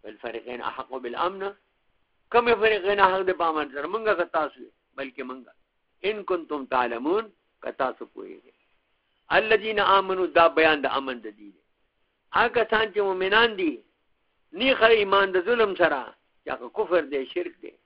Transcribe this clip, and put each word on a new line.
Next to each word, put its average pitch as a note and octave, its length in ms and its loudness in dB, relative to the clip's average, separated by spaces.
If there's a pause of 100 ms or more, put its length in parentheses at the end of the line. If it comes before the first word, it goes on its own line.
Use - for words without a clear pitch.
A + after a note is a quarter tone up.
والفريقين A2+ 560 -12
احق - 340 -10
بالامن، D3 480 -6 (880)
کومې A#3 280 4
فريقين G3+ 400 2
حق F#3+ 260 4
د F#3 140 0
پامن D#3 320 -2
سره، C#3+ 140 -8
مونږه G#3+ 300 -2
که E3+ 80 -2
تاسو D3+ 360 -4
یې، G#2+ 100 -20 (260)
بلکې C3+ 320 -12
مونږه. B2+ 240 -16 (500)
ان G#3 220 -4
کنتم D3+ 400 -4
تعلمون، C3 680 -2 (300)
که B2 100 -8
تاسو B2+ 420 -6
پوهیږئ. F#2 400 -18 (760)
الذين G#3+ 500 2
امنوا، F#3+ 460 2
دا E3 220 6
بیان D#3+ 340 4
د C3+ 40 -2
امن B2+ 320 -2
د A2 100 -14 (100)
دین. G#2 180 -20 (760)
هغه A3 160 2
کسان A3 440 0
چې G#3 60 -4
مؤمنان G3 580 2
دي، D#3+ 260 -4 (720)
نی B3 220 0
خره A3+ 280 6
ایمان G3 300 4
د F3+ 120 2
ظلم A3 300 2
سره، D3 400 0 (300)
چې - 60 -14
هغه B2 180 -8
کفر F3+ 320 0
دی، C#3 260 -6
شرک F3 360 -8
دی. - 120 -16 (120)